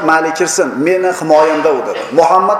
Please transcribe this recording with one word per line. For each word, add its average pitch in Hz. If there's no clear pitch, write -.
"Mayli, 160
kirsin, 175
meni 180
himoyamda 156
u", 127
dedi. 98
"Muhammad 185